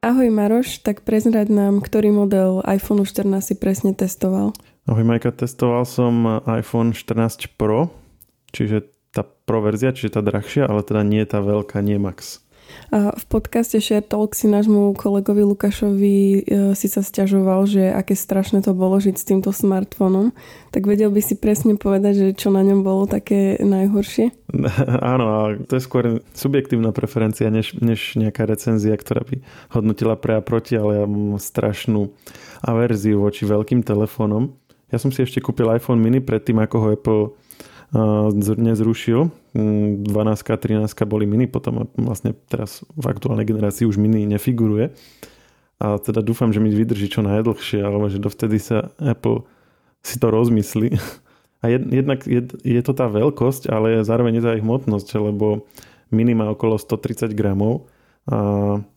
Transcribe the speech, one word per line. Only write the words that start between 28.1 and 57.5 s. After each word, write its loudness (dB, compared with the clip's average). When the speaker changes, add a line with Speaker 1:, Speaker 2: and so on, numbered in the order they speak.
Speaker 2:
nejaká 0
recenzia, 0
ktorá -4
by -8
hodnotila 0
pre 0
a -4
proti, -2
ale 2
ja 0
mám -2
strašnú -2
averziu 2
voči 0
veľkým 0
telefónom. -2
Ja -2
som -2
si 0
ešte -4
kúpil 0
iPhone 2
mini 2
predtým, 0
ako 0
ho 2
Apple, 0
e, -4
z-, 0
nezrušil. 0
Mm, 0
dvanáctka 0
a -2
trináctka -2
boli 0
mini, 0
potom -4
vlastne -4
teraz -8
v -6
aktuálnej -4
generácii -2
už 0
mini 2
nefiguruje. 0
A 0
teda -2
dúfam, 0
že 0
mi 2
vydrží 0
čo -2
najdlhšie, -2
alebo 0
že -4
dovtedy -2
sa -4
Apple -2
si -10
to 2
rozmyslí. 2
<laughs> -18
A 2
jed-, 0
jednak -2
jed-, -2
je 0
to -2
tá 0
veľkosť, 0
ale 2
zároveň 0
je 0
to 0
aj -4
hmotnosť, -2
lebo -2
mini 2
má 0
okolo 0
sto -4
tridsať -6
gramov 0